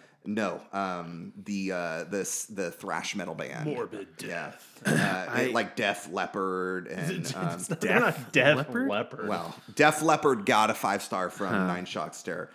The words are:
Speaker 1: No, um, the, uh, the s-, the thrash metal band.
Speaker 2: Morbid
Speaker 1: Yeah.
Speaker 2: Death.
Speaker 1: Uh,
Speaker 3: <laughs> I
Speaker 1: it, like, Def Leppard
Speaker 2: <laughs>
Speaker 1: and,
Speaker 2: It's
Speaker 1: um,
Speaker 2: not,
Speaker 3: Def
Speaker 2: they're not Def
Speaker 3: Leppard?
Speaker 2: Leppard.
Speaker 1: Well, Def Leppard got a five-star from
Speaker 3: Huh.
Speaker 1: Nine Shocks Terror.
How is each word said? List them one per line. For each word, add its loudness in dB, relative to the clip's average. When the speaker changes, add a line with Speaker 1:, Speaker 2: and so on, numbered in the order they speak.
Speaker 1:
No, 0
um, -4
the, -2
uh, -2
the -2
s-, -4
the -4
thrash -4
metal -6
band. -6
Speaker 2:
Morbid -6
Speaker 1:
Yeah. -8
Speaker 2:
Death. -20
Speaker 1:
Uh, 2
Speaker 3:
<laughs> -8
I 0
Speaker 1:
it, 0
like, -2
Def 0
Leppard -2
Speaker 2:
<laughs> -10
Speaker 1:
and, -4
Speaker 2:
It's -4
Speaker 1:
um, -2
Speaker 2:
not, -2
Speaker 3:
Def -4
Speaker 2:
they're 4
not 0
Def 8
Speaker 3:
Leppard? -2
Speaker 2:
Leppard. -4
Speaker 1:
Well, -4
Def 6
Leppard 4
got 6
a 0
five-star 0
from -4
Speaker 3:
Huh. 2
Speaker 1:
Nine -2
Shocks -6
Terror. -6